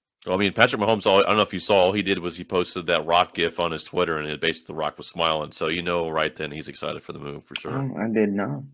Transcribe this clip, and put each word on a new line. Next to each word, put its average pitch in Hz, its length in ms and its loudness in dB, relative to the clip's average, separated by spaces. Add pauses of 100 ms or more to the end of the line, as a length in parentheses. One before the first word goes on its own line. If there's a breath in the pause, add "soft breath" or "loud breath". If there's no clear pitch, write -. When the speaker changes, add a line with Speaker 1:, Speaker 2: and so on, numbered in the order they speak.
(260)
Speaker 1:
Well, 92 80 0
I 95 40 4
mean, 98 140 2
Patrick 113 300 4
Mahomes, 107 240 2
all, 98 140 8
I 95 80 4
don't 104 80 2
know 107 60 6
if - 100 -2
you 90 80 -4
saw, 101 160 4
all 92 160 6
he 104 100 0
did 92 160 0
was 85 180 -6
he 90 60 -10
posted 90 440 -2
that 80 200 0
Rock 87 260 2
gif 82 280 -2
on 85 100 0
his 78 140 -6
Twitter, 82 340 -2
and 76 100 -6
it 73 120 -6
basically 82 340 -4
The 80 40 -10
Rock 76 180 -4
was 73 100 -14
smiling. 78 460 -2
So, 82 160 -4
you 85 140 -2
know, 87 260 -2
right 78 260 -2
then 78 160 -8
he's 78 160 -12
excited 76 340 -8
for - 120 -16
the 76 80 -14
move 73 240 -12
for 71 100 -20
sure. 80 240 -10
Speaker 2:
Oh, 135 180 -6
I 104 120 -6
did 107 240 0
not. 98 300 -6 (120)